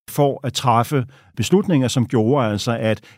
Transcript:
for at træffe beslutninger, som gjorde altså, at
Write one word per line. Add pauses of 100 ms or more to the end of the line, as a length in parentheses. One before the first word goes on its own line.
for
at
træffe (320)
beslutninger,
som
gjorde
altså,
at (160)